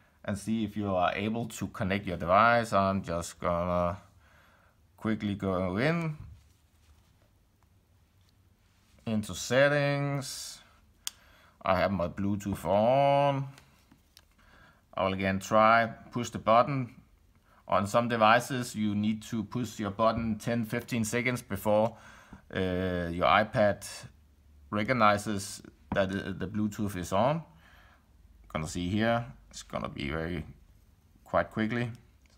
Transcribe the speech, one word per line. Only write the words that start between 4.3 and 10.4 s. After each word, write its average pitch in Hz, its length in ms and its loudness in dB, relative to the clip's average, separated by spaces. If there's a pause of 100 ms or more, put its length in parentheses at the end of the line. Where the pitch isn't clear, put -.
quickly 104 360 -2
go 95 440 -2
in 160 400 -2 (3000)
into 107 280 -2
settings. 143 1300 0 (1040)